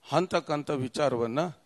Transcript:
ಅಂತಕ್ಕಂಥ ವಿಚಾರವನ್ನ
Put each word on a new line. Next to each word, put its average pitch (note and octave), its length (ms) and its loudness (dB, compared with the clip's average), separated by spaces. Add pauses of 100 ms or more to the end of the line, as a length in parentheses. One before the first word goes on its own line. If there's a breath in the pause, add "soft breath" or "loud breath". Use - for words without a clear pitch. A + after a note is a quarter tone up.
(120)
ಅಂತಕ್ಕಂಥ D#3+ 580 0
ವಿಚಾರವನ್ನ B2+ 680 0 (260)